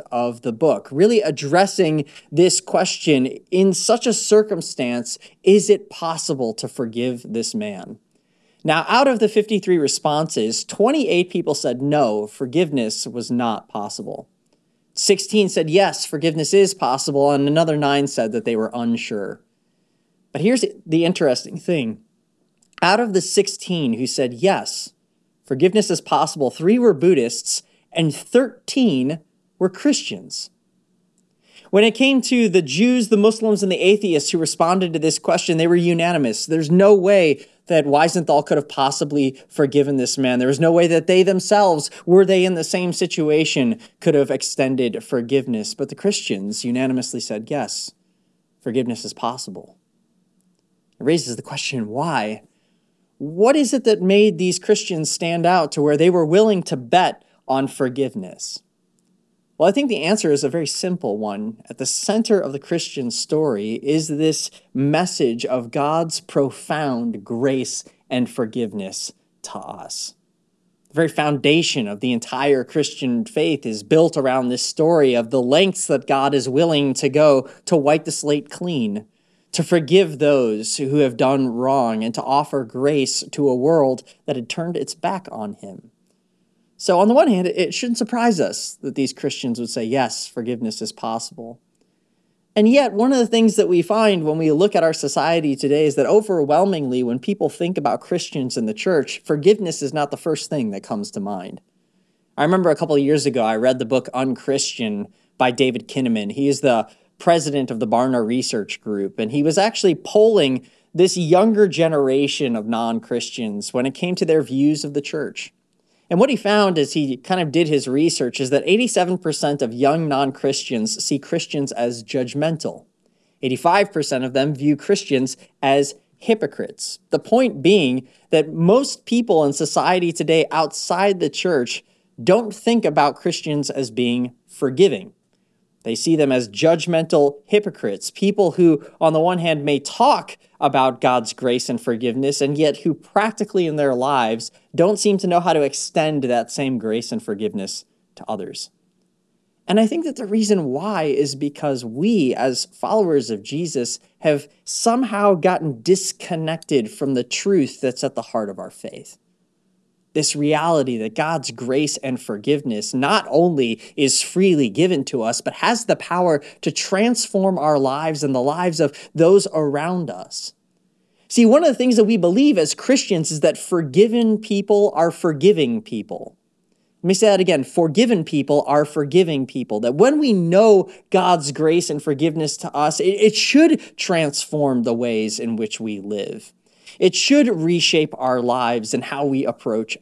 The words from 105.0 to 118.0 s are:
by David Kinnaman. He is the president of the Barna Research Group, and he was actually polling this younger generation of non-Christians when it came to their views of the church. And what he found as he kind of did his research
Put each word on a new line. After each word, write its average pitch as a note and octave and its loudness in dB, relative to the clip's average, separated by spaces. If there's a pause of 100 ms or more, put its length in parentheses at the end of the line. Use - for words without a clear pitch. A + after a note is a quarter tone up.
by B2+ 2
David B2+ -2
Kinnaman. A2+ -2
He C#3 -2
is C#3 0
the A#2+ 2 (300)
president C#3+ 0
of A2+ -6
the A#2 -2
Barna A#2+ 0
Research A#2+ -4
Group, G2 -6
and A2 -4
he C#3+ 0
was D#3 2
actually G3 0
polling G3 2 (260)
this F#3 2
younger G3 4
generation C#3+ 0
of G#2+ -6
non-Christians A2+ -6
when B2 -2
it C3+ -4
came F3+ -4
to E3+ -4
their D#3+ 2
views C#3+ 0
of C#3+ -10
the C#3+ -2
church. - -10 (560)
And E3+ 2
what C4+ 6
he C4+ 2
found G3+ 2
as C#3 0
he C3+ -2
kind F#3 -4
of D#3 -2
did E3 2
his D3 0
research C#3+ 0